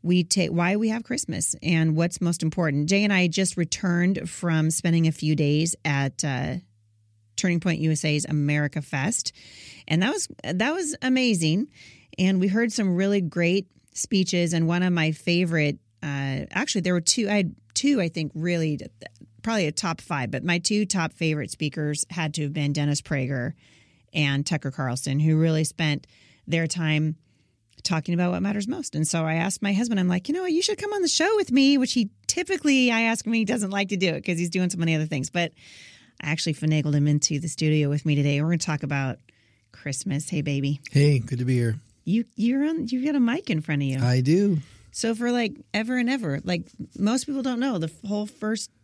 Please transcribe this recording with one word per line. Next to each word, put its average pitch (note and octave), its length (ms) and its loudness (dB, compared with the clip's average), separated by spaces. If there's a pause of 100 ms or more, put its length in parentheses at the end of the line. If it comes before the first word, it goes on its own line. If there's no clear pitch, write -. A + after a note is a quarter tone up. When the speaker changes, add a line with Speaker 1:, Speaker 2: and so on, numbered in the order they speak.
Speaker 1:
we F3+ 200 4
take, F3+ 280 0
why F3 260 2
we A3 100 0
have A3+ 160 -2
Christmas - 580 -4
and D#3+ 360 2
what's E3+ 240 0
most E3+ 220 -2
important. D#3 440 0
Jay G3 160 2
and G#3 80 2
I F3+ 160 4
just F#3 300 0
returned F3 720 0
from D#3+ 420 0
spending E3 340 2
a D#3+ 60 4
few D#3 240 0
days D3+ 480 2
at, C#3 400 -2
uh, C3 320 -4 (800)
Turning F3 240 2
Point E3+ 200 0
U D#3 120 2
S D#3 140 -2
A's D3+ 200 0
America D3 540 0
Fest, C#3+ 540 -4 (540)
and E3+ 160 2
that C4+ 100 0
was, F#4+ 140 -4 (160)
that G#3+ 280 -2
was D#4+ 300 -4
amazing. A#3 680 2 (520)
And F#3+ 200 4
we F#3+ 80 2
heard A3 240 2
some G3 240 0
really G3 260 2
great F3 440 0 (260)
speeches. F3+ 600 0
And E3 140 2
one F3 160 2
of F3+ 100 2
my D#3+ 180 2
favorite, E3 680 0 (240)
uh, C#3 480 -4
actually, G#3+ 300 -2
there F3+ 120 0
were F3 80 2
two. G#3 260 2
I G#3 100 2
had F#3 180 0 (180)
two, C#4 260 2
I E3+ 80 0
think, D#3+ 280 -6
really, D#3+ 440 -2 (640)
probably A3 240 0
a D3+ 60 0
top E3 280 -4
five, C3 300 -4
but B2+ 140 -4
my E3+ 160 2
two G#3 260 0
top F3+ 260 -2
favorite D#3 380 -2
speakers D3+ 640 -4
had D#3 240 -4
to D#3 80 -2
have C#3+ 100 -4
been D3 180 0
Dennis D3 300 0
Prager C3+ 520 -4 (600)
and C#3+ 320 0
Tucker C#3+ 240 -4
Carlson, C3 500 -4
who D#3 160 4
really D#3+ 280 2
spent D3+ 420 -2 (400)
their E3 220 0
time D#3 480 0 (680)
talking E3 320 -2
about F3+ 180 2
what F3+ 120 -2
matters G3+ 240 -4
most. E4 280 -8
And D#3 120 0
so D#3+ 180 -2
I D#3+ 100 -2
asked F3 280 -2
my G3+ 100 0
husband, A3+ 260 0
I'm F3+ 80 2
like, F3+ 220 -2
"You D4+ 60 0
know F#4 80 -4
what? F4+ 100 -2
You E4+ 80 2
should G#4 160 -2
come G#4 160 -6
on G4+ 80 -2
the E4+ 80 0
show G4+ 260 2
with G4+ 160 0
me," C#4 280 6
which B3+ 140 0
he A3+ 180 0 (160)
typically, C#4 640 2
I A3+ 100 2
ask A3+ 240 0
him, A3+ 80 0
he A3+ 100 2
doesn't G3+ 280 0
like G3+ 180 -2
to G3+ 80 -2
do F3+ 160 2
it C#3+ 100 -6
'cause F3 140 -2
he's E3+ 140 -2
doing F3+ 180 2
so F3+ 80 -6
many E3 160 2
other D#3 140 0
things. D3+ 240 -4
But F3 200 -2 (720)
I C#3 80 -6
actually D#3 240 -2
finagled D3+ 400 0
him D3 140 4
into D3 320 2
the D#3+ 100 -6
studio D3+ 400 2
with C#3+ 160 -2
me D3+ 100 2
today. C#3+ 240 2
We're D3+ 80 0
gonna E3+ 120 2
talk D#3 240 -4
about C#3 340 -2 (560)
Christmas. - 560 -6
Hey, D#3 120 -2
baby. C#3 380 -2 (120)
Speaker 2:
Hey, C#3+ 280 6
good A#2+ 200 -4
to B2+ 40 -2
be B2+ 120 2
here. A#2 240 0 (260)
Speaker 1:
You, A3 180 0 (120)
you're B3+ 300 2
on, D#4+ 220 -2
you've B3+ 160 -2
got D4 120 0
a C#4 40 4
mic A#3+ 300 0
in D#3+ 100 2
front D3 220 -2
of C#3 80 0
you. C3 100 -2
Speaker 2:
I B2+ 220 4
do. E3+ 380 4 (320)
Speaker 1:
So A3+ 240 -2
for, A#3+ 180 0
like, A#3 200 0 (200)
ever A3+ 240 -2
and A#3+ 120 0
ever, F#3+ 360 -2
like, F3+ 220 -2 (300)
most A3+ 280 0
people C#4 160 -4
don't A#3+ 180 -2
know, B3+ 180 0
the D#3+ 100 -2
f-, F3+ 200 -12
whole G#3 200 -2
first G#3+ 420 -6 (140)